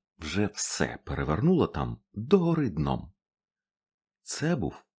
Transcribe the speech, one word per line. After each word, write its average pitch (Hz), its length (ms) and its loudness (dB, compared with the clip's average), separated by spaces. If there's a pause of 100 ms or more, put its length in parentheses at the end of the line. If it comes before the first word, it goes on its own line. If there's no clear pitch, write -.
(180)
вже 87 280 -2
все - 600 -2
перевернула 90 600 2
там 64 340 -4 (120)
догори 160 560 2
дном. - 440 -4 (1080)
Це - 340 -2
був - 300 -4 (140)